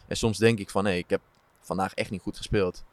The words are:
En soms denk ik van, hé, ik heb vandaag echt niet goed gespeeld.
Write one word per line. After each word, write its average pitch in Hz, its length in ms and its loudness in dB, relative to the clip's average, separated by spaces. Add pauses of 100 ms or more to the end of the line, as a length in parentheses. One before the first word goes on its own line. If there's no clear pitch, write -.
En - 100 -4
soms 107 220 0
denk 113 200 6
ik 98 120 -8
van, 98 140 0
hé, 101 80 2
ik 87 180 -2
heb 98 100 2 (400)
vandaag 95 340 -2
echt - 160 -4
niet 98 120 -8
goed - 140 -8
gespeeld. - 560 -2